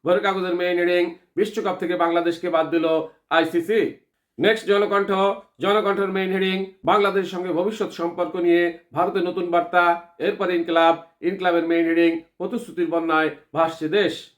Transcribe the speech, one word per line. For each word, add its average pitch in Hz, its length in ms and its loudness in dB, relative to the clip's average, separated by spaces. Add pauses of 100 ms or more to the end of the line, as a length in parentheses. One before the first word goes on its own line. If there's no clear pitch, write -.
ভোরের 185 220 2
কাগজের 185 360 0
মেইন 180 200 0
হেডিং 175 220 2 (360)
বিশ্বকাপ 202 420 -2
থেকে 175 220 -2
বাংলাদেশকে 170 520 -2
বাদ 160 180 2
দিল 165 120 0 (500)
আইসিসি। 202 460 0 (560)
নেক্সট 214 340 0
জনকণ্ঠ, 202 400 2 (520)
জনকণ্ঠের 196 520 0
মেইন 190 200 -2
হেডিং 190 220 0 (320)
বাংলাদেশের 196 440 2
সঙ্গে 180 260 -6
ভবিষ্যৎ 208 400 -4
সম্পর্ক 175 340 -4 (120)
নিয়ে 175 180 4 (320)
ভারতের 180 340 0
নতুন 175 240 -4
বার্তা। 170 300 2 (440)
এরপর 202 200 -2 (100)
ইনকিলাব, 165 380 4 (320)
ইনকিলাবের 180 440 0
মেইন 170 160 2
হেডিং 165 240 4 (280)
প্রতিশ্রুতির 175 540 -4
বন্যায় 160 360 0 (260)
ভাসছে 160 320 -2 (100)
দেশ। 180 160 2 (240)